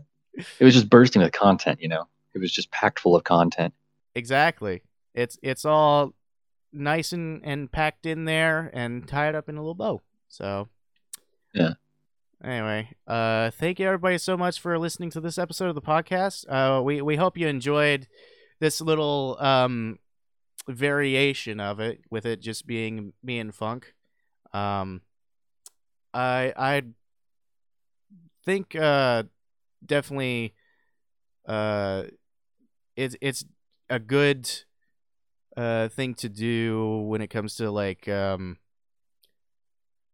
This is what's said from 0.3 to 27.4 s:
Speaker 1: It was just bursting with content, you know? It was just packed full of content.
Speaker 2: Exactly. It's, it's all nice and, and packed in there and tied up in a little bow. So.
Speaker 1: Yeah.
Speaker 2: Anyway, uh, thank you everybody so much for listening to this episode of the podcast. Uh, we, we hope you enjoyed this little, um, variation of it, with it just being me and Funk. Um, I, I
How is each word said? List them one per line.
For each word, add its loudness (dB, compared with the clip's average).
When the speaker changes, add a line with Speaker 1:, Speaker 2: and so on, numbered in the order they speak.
Speaker 1:
It 8
was 12
just 6
bursting 10
with 6
content, 4
you -8
know? -4
It -8
was -4
just -6
packed 0
full 6
of 4
content. 2
Speaker 2:
Exactly. -2
It's, -4
it's -4
all 4
nice -2
and, -8
and -6
packed -2
in -4
there 0
and -6
tied -2
up -8
in -10
a -10
little -8
bow. -4
So. -8
Speaker 1:
Yeah. 2
Speaker 2:
Anyway, -4
uh, 0
thank -4
you -2
everybody 0
so -2
much -2
for -2
listening -6
to -8
this -8
episode -4
of -4
the -8
podcast. -2
Uh, 2
we, 0
we 0
hope 0
you -2
enjoyed 0
this 0
little, 0
um, 2
variation 0
of -6
it, -6
with -6
it -4
just -10
being -6
me -6
and -10
Funk. -8
Um, -4
I, 0
I 0